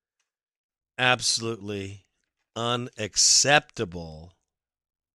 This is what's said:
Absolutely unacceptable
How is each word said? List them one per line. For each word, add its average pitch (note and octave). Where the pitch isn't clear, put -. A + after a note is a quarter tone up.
Absolutely G#2
unacceptable A2